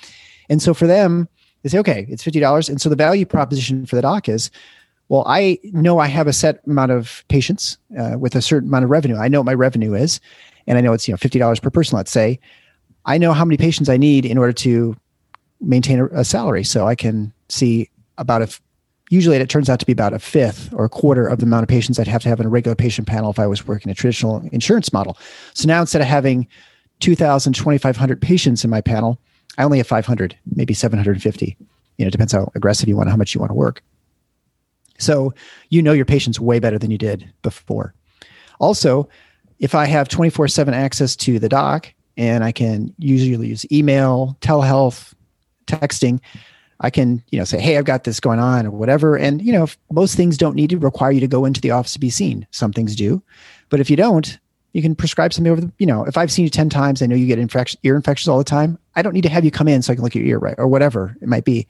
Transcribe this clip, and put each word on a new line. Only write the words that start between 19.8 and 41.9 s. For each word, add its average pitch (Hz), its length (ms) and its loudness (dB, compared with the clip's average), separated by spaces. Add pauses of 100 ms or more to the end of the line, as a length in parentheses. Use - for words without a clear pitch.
to - 60 -14
be 131 60 2
about 107 200 -2
a - 60 -4
fifth - 560 -2
or 110 100 -2
a 117 60 0
quarter 127 360 2
of 120 120 -2
the 120 80 0
amount 117 160 2
of 113 60 -2
patients 120 300 0
I'd 113 80 0
have 113 160 -2
to - 60 -2
have 113 100 0
in 113 80 -2
a 110 40 -2
regular 117 240 0
patient 110 340 -2
panel 107 220 -2
if 101 80 -6
I 107 80 0
was 101 200 -4
working 104 240 -6
a 95 40 -6
traditional 113 580 -2
insurance 196 400 0
model. - 240 -2 (380)
So - 120 -2
now 165 140 4
instead 160 220 0
of 139 40 0
having 131 400 0 (540)
two 175 140 4
thousand, 139 400 2
twenty-five 139 420 0
hundred 131 240 -2
patients 147 420 2
in 120 60 0
my 110 140 0
panel, 113 360 -2 (400)
I 127 60 2
only 143 140 2
have 123 80 0
five 110 200 0
hundred, 95 320 -2 (160)
maybe 120 180 -2
seven 107 260 -2
hundred 101 220 0
fifty. 104 360 -4 (420)
You 113 60 -2
know, 95 40 0
it 95 40 -2
depends 104 200 0
how 98 220 0
aggressive 101 340 0
you 104 80 0
want, 104 140 0
how 107 60 2
much 104 180 0
you 117 60 -4
wanna 104 140 -4
work. 127 280 -2 (1160)
So 135 360 0 (340)
you 170 140 4
know 151 100 4
your 139 140 2
patients 131 340 0
way 117 200 2
better 107 180 0
than 110 120 -4
you 107 80 -2
did 101 320 -6 (120)
before. - 500 -8 (640)
Also, 143 500 2 (500)
if - 160 -2
I 151 100 2
have 143 240 2
twenty-four 160 400 0
seven 139 240 0
access 131 440 -2
to 120 220 0
the 110 100 0
doc, 139 440 -2 (240)